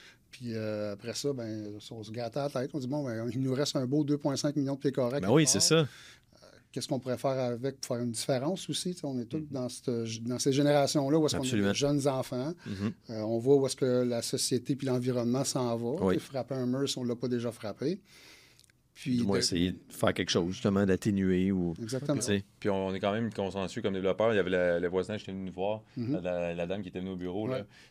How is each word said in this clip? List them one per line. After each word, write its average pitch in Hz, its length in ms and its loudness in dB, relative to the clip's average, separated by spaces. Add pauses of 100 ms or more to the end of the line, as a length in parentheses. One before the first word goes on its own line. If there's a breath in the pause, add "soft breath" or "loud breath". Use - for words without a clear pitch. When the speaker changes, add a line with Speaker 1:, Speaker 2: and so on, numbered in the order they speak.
(320 soft breath)
Speaker 1:
Puis, 120 220 -8
euh, 107 400 -4
après 107 200 -10
ça, - 200 -2
ben, 110 380 -8 (200)
on 113 120 -10
se 104 80 -12
grattait 117 280 -6
la 139 100 -2
tête. 135 240 -4
On 156 60 -4
dit, « 127 100 -4
Bon, 147 160 -2
ben, 113 280 -4
il 131 80 -2
nous 131 120 0
reste 139 240 0
un 131 80 0
beau 143 180 2
deux 143 140 0
point 143 180 -2
cinq 143 220 -2
millions 139 180 0
de 131 40 -6
pieds 143 120 2
carrés 123 220 0
Speaker 2:
Ben 139 140 -2
Speaker 1:
quelque 104 40 6
Speaker 2:
oui, 156 140 8
Speaker 1:
part. 143 80 6
Speaker 2:
c'est 196 80 4
ça. - 140 6
Speaker 1:
Euh, 160 100 6 (880 loud breath)
qu'est-ce - 160 -4
qu'on 127 100 0
pourrait 123 180 -2
faire 139 220 0
avec 127 400 -2
pour - 160 -4
faire 117 80 -2
une 120 80 0
différence 135 580 -2
aussi ? » 180 260 -2
Tu - 60 -14
sais, - 40 -6
on 135 140 -4
est 120 60 -4
tous 120 120 -4
Speaker 2:
Mhm. 156 140 -6
Speaker 1:
dans 127 180 -4
cette, 117 540 -4
dans 120 160 -4
ces 139 120 2
générations-là 143 640 4
où 156 80 4
est-ce 139 120 2
qu'on 139 60 -2
a - 20 -2
Speaker 2:
Absolument. 107 240 2
Speaker 1:
des 101 60 2
jeunes 143 320 2
enfants. 131 460 -2 (120)
Speaker 2:
Mhm. 101 260 -4 (200)
Speaker 1:
Euh, 110 100 -6
on 113 160 0
voit 127 180 6
où 135 100 6
est-ce 127 120 -2
que 127 260 2
la 120 180 0
société 127 540 -2
puis 131 120 -4
l'environnement 123 580 2
s'en 123 320 0
va. 117 260 -2
Speaker 2:
Oui. 95 120 4
Speaker 1:
Tu - 60 0
sais, - 40 -8
frapper 135 300 -6
un 131 100 -2
mur 131 240 0
si - 80 -6
on 127 80 -4
l'a 120 100 -2
pas 120 140 -4
déjà 120 240 -2
frappé. 123 480 -6 (920 soft breath)
Puis 123 240 -2
Speaker 2:
Du 117 60 2
moins, 98 160 2
Speaker 1:
de 120 40 0
Speaker 2:
essayer 90 300 2
de - 40 -12 (120)
faire - 240 0
quelque 90 160 -2
chose, 92 240 2
justement, 101 320 2
d'atténuer 95 640 4
ou, 87 220 0 (100)
Speaker 1:
Exactement. 131 340 -2
Speaker 2:
tu - 100 -4
sais. 101 160 2 (180)
Speaker 3:
Puis 104 80 -2
on, 95 180 0
on 95 60 -4
est 95 80 -6
quand 101 100 2
même 113 220 0
consensueux 95 480 -4
comme 104 120 0
développeur. 95 380 2
Il 107 60 4
y - 20 6
avait 90 100 2
le, 90 300 4
le 87 80 2
voisin, 92 300 -2
j'étais 98 160 -10
venu 95 100 -8
nous 92 80 -8
voir, 98 300 -4 (160)
Speaker 1:
Mhm. 123 260 -4
Speaker 3:
la, 87 320 -2
la 87 100 -4
dame 95 160 -4
qui 92 60 -10
était 90 140 -8
venue 92 100 -6
au 92 60 -6
bureau, 90 280 -4
là. 127 120 -4
Speaker 1:
Ouais. 101 60 -8 (280 soft breath)